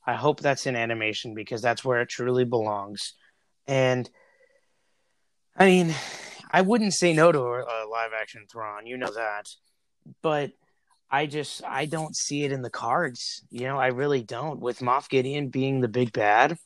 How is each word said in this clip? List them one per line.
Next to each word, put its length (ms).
I 80
hope 240
that's 280
in 100
animation 580
because 260
that's 240
where 160
it 80
truly 360
belongs. 720
And, 420
I 100
mean, 260
I 140
wouldn't 320
say 180
no 200
to 80
a, 240
a 240
live 280
action 320
Thrawn, 380
you 100
know 160
that. 360
But 300
I 160
just, 380
I 220
don't 280
see 300
it 80
in 100
the 80
cards. 800
You 120
know, 160
I 100
really 340
don't. 380
With 180
Moff 300
Gideon 400
being 320
the 80
big 240
bad 540